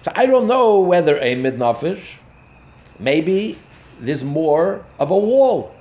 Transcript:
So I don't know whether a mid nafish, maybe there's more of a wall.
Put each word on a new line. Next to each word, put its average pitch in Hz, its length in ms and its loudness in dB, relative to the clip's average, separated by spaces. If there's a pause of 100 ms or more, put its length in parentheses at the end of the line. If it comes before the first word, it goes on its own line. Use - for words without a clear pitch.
So - 120 -8
I 240 120 0
don't 254 200 2
know 226 340 4
whether 175 400 2
a 123 160 -2
mid 127 220 -4
nafish, 127 600 -4 (800)
maybe 160 580 -2 (440)
there's 131 240 -6
more 160 600 -2 (140)
of 143 100 -2
a 185 80 2
wall. 226 640 0